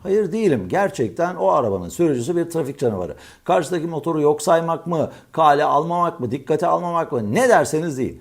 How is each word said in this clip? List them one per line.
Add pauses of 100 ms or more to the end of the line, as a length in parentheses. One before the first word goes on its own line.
Hayır,
değilim.
Gerçekten
o
arabanın
sürücüsü
bir
trafik
canavarı. (280)
Karşıdaki
motoru
yok
saymak
mı, (200)
kale
almamak
mı,
dikkate
almamak
mı,
ne
derseniz
deyin.